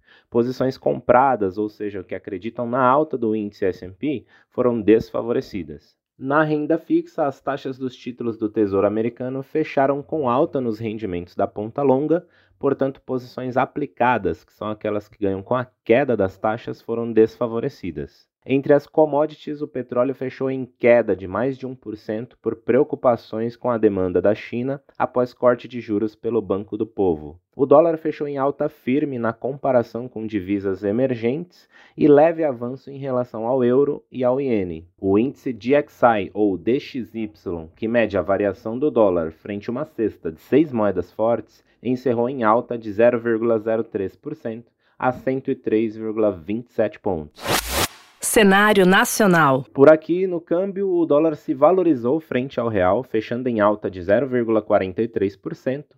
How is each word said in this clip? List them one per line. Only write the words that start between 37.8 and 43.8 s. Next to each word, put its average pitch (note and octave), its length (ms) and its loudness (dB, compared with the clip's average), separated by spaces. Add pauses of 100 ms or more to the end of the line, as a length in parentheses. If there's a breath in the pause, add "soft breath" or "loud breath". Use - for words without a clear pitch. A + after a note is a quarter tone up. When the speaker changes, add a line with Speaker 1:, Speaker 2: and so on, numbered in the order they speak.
Speaker 1:
mede A2 300 0
a F2+ 40 2
variação G2 560 -2
do C#3+ 140 0
dólar F2+ 400 4
frente G2+ 380 -10
a - 20 -4
uma C3+ 140 -6
cesta G2 440 -4
de D#2+ 120 -12
seis E3+ 280 2
moedas G2+ 440 -2
fortes, A2 500 -4 (180)
encerrou A#2+ 460 -2
em C3 160 -6
alta A#2+ 340 2
de A2 140 -10
zero A2+ 300 2
vírgula A2+ 360 0
zero A2+ 280 -2